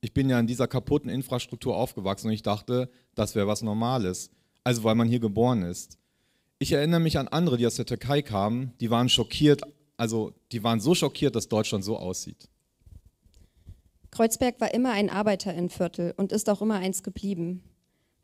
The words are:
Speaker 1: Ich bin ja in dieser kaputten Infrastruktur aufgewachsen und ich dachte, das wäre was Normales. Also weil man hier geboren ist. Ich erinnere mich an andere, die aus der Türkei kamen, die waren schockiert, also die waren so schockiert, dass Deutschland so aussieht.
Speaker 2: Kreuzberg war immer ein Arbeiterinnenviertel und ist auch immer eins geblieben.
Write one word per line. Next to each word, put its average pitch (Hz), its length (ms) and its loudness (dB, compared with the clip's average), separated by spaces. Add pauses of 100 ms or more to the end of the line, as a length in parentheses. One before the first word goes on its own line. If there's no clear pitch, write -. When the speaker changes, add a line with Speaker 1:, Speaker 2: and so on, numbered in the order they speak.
Speaker 1:
Ich 117 120 -6
bin 135 160 2
ja 127 120 4
in 113 80 2
dieser 123 180 0
kaputten 131 420 0
Infrastruktur 123 680 -4
aufgewachsen 98 500 -2
und 110 60 0
ich 107 100 -4
dachte, 123 480 0 (240)
das 107 220 -2
wäre 101 100 2
was 104 160 0
Normales. 110 680 -2 (320)
Also 120 180 2
weil 110 140 4
man 117 100 4
hier 117 140 2
geboren 113 420 2
ist. - 340 -8 (640)
Ich 139 120 0
erinnere 160 260 2
mich 160 200 2
an 135 100 -4
andere, 156 280 2
die 117 120 2
aus 113 80 -4
der 120 100 -4
Türkei 135 340 -2
kamen, 117 600 -2
die 113 100 -2
waren 120 180 2
schockiert, 143 540 4 (340)
also 113 360 -2 (180)
die 110 140 -6
waren 113 160 2
so 131 120 4
schockiert, 143 440 0
dass 107 120 -4
Deutschland 107 360 0
so 104 120 -4
aussieht. - 520 -10 (1600)
Speaker 2:
Kreuzberg 233 500 0
war 220 140 -2
immer 254 160 2
ein 208 180 2
Arbeiterinnenviertel 180 1080 -2
und 196 160 -2
ist 220 180 0
auch 202 100 0
immer 220 140 0
eins 185 300 -4
geblieben. 185 580 -6 (600)